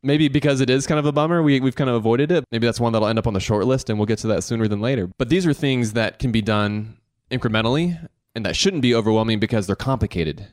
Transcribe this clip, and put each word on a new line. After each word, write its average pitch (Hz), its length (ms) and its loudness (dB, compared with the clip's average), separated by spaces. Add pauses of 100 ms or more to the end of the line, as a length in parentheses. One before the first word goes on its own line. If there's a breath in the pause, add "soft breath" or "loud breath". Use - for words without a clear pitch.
maybe 147 240 2
because 139 340 2
it 127 100 2
is 135 160 2
kind 156 120 0
of 143 60 -2
a 147 60 2
bummer, 160 320 2
we, 139 160 4
we've 127 160 0
kind 139 140 0
of 120 60 0
avoided 120 360 2
it. 165 200 2
Maybe 117 140 0
that's 113 140 0
one 117 140 0
that'll 107 140 2
end 110 120 0
up 110 80 -2
on 110 80 -2
the 92 40 0
short 104 280 0
list, 131 240 -2
and 104 80 -2
we'll 104 80 2
get 110 120 0
to - 80 -6
that 98 160 0
sooner 113 240 -2
than 104 140 -2
later. 117 260 -2 (120)
But 123 100 -2
these 180 160 2
are 151 80 2
things 123 400 -2
that 113 240 -2
can 123 140 -2
be 110 100 0
done 107 560 -2 (320)
incrementally 127 680 -2 (380)
and 113 100 -8
that 87 100 -2
shouldn't 185 260 0
be 120 140 4
overwhelming 110 440 2
because 104 280 0
they're 98 80 0
complicated. 101 760 -4